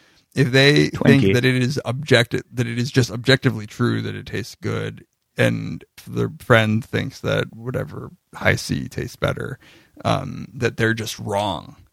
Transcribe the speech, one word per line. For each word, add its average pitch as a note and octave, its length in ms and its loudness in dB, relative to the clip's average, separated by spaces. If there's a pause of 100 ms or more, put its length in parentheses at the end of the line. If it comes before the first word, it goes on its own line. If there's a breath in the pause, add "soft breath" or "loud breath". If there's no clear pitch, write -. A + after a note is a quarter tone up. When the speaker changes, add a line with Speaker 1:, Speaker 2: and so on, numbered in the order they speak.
(360 soft breath)
Speaker 1:
if B2 160 2
they C#3+ 380 6
Speaker 2:
Twinkie. - 160 -4 (160)
Speaker 1:
think G2 120 4
that B2 120 2
it B2+ 100 4
is B2+ 300 0
objecti-, A#2+ 580 2 (100)
that A#2+ 140 -2
it A#2 100 -4
is A#2+ 140 -2
just B2+ 200 2
objectively A#2 540 0
true A2+ 360 -2
that G#2+ 140 -6
it G2+ 100 -10
tastes - 360 -10
good, G#2+ 440 -6 (320)
and - 460 0 (140)
if - 80 -20
their A2+ 340 -4
friend A2 460 4
thinks - 360 -6
that - 320 -2
whatever B2 580 -8 (240)
High G2 200 0
C - 320 -4
tastes - 300 -8
better, - 420 -4 (460 soft breath)
um, - 480 -4
that A#2 240 -4
they're A2+ 160 2
just A2 260 -6
wrong, G2+ 560 -4 (180)